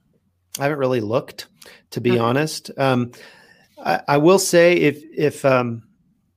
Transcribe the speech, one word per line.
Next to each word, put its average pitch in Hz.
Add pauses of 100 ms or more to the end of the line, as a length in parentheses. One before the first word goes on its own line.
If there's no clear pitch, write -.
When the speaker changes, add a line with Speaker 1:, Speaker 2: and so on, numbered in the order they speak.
(580)
Speaker 1:
I 135
haven't 147
really 127
looked, 110 (440)
to -
be 120
Speaker 2:
Okay. 120
Speaker 1:
honest. 139
Um, 123 (720)
I, -
I 143
will 175
say 175
if, 147 (120)
if, 147
um, 123 (540)